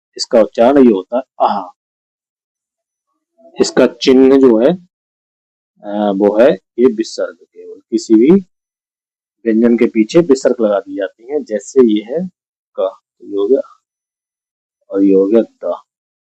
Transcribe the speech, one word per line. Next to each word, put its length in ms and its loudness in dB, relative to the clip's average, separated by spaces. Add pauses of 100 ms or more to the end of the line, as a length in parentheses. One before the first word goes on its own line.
(160)
इसका 240 -2
उच्चारण 380 0
ये 140 6
होता 240 -4
है 60 -4 (180)
आहा। 320 -4 (1900)
इसका 260 0
चिन्ह 500 2
जो 220 4
है, 140 2 (1120)
अ, 280 -4
वो 260 0
है 140 6
ये 340 -4
विसर्ग। 560 -4
केवल 380 -20 (100)
किसी 240 -4
भी 160 4 (1120)
व्यंजन 320 0
के 100 0
पीछे 320 -2
विसर्ग 420 0
लगा 200 0
दी 160 -14
जाती 360 -10
है, 120 -6
जैसे 420 -4
ये 160 0
है 280 -8 (480)
क, 220 -6 (220)
ये 140 -12
हो 120 -2
गया, 320 -2 (1080)
और 120 -4
ये 120 2
हो 120 2
गया 160 0
द, 340 -8 (640)